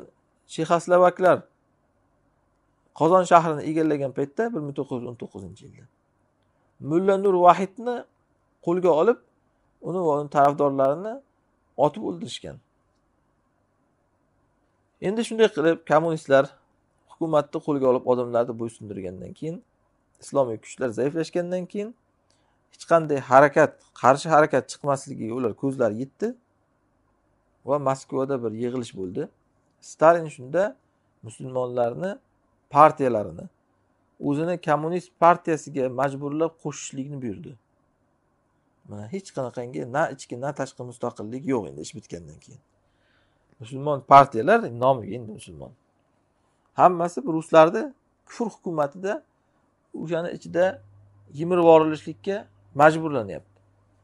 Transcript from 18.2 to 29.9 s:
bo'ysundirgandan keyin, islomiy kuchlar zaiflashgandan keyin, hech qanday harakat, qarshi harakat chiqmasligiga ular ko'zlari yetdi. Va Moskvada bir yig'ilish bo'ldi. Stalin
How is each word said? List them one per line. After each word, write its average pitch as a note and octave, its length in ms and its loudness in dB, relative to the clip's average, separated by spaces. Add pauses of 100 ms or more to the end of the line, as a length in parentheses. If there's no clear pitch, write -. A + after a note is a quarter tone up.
bo'ysundirgandan G2+ 720 -12
keyin, D#3+ 240 -12 (680)
islomiy B2 380 -4
kuchlar - 380 -8
zaiflashgandan E3+ 680 -6
keyin, G#3 280 -10 (800)
hech - 200 -20
qanday D#3 260 0 (120)
harakat, C#3 420 6 (220)
qarshi C#3 340 2
harakat D3+ 400 2
chiqmasligiga C3+ 640 -6
ular B2 220 -4
ko'zlari C3 480 -2
yetdi. A3 300 -8 (1300)
Va C#3 120 0
Moskvada C3+ 640 -4
bir A2+ 100 -4
yig'ilish A#2+ 440 -6
bo'ldi. F#2+ 320 -8 (520)
Stalin E3 480 2